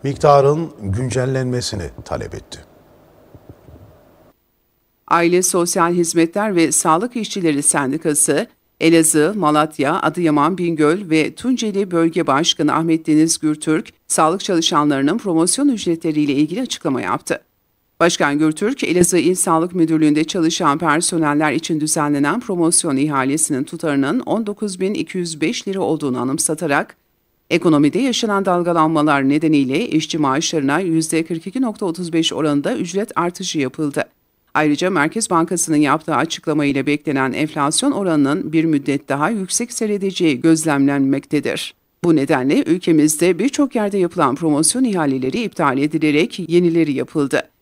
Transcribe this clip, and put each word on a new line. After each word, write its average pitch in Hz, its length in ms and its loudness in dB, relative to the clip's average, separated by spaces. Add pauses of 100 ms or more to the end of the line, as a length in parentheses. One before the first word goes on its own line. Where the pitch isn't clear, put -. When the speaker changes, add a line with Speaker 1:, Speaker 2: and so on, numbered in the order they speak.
Speaker 1:
miktarın 143 680 4 (100)
güncellenmesini 123 1080 -4 (160)
talep - 300 -8
etti. - 240 -16 (2500)
Speaker 2:
Aile 170 340 2
Sosyal 175 520 0
Hizmetler 175 640 0
ve 165 160 2
Sağlık 180 440 0
İşçileri 170 480 -2
Sendikası, 151 840 0 (320)
Elazığ, 165 560 4
Malatya, 151 680 0
Adıyaman, 156 560 0
Bingöl 170 520 0
ve 156 260 0
Tunceli 208 560 -2
Bölge 165 360 0
Başkanı 151 460 0
Ahmet 160 340 0
Deniz 156 300 4
Gürtürk, 156 520 -2 (180)
sağlık 165 340 2
çalışanlarının 147 760 2
promosyon 185 500 0
ücretleriyle 165 640 0
ilgili 156 280 0
açıklama 147 400 -4
yaptı. - 400 -4 (580)
Başkan 156 400 0
Gürtürk, 156 440 -2
Elazığ 175 340 2
İl 180 180 2
Sağlık 175 400 0
Müdürlüğü'nde 156 480 2
çalışan 160 540 0
personeller 156 720 0
için 160 280 -2
düzenlenen 147 600 0
promosyon 170 580 0
ihalesinin 139 680 -2
tutarının 151 560 -2
on 220 260 -2
dokuz 202 340 -8
bin 190 140 -2
iki - 240 -6
yüz 165 240 -6
beş - 260 -4
lira 196 120 -6
olduğunu 147 400 -2
anımsatarak, 147 760 -2 (540)
ekonomide 160 500 4
yaşanan 214 460 0
dalgalanmalar 160 840 2
nedeniyle 151 580 2
işçi 156 300 -2
maaşlarına 147 640 0
yüzde 160 440 -2
kırk 160 240 -8
iki 262 140 -6
nokta 220 240 -4
otuz 170 280 -6
beş 165 200 0
oranında 147 440 -2
ücret 185 380 -4
artışı 175 440 -4
yapıldı. 139 440 -4 (500)
Ayrıca 151 360 2
Merkez 165 400 -2
Bankası'nın 165 480 0
yaptığı 151 380 0
açıklama 147 500 -2
ile 135 200 0
beklenen 139 480 -2
enflasyon 151 580 -2
oranının 156 640 0
bir 160 120 2
müddet 143 440 -2
daha 143 200 0
yüksek 220 440 -4
seyredeceği 185 680 -2
gözlemlenmektedir. 139 1300 0 (300)
Bu 170 120 4
nedenle 143 480 2
ülkemizde 165 760 2
birçok 269 360 0
yerde 208 220 -2
yapılan 175 380 0
promosyon 160 480 0
ihaleleri 160 600 -2
iptal 143 340 -2
edilerek 151 720 0
yenileri 165 440 2
yapıldı. 135 560 -2 (120)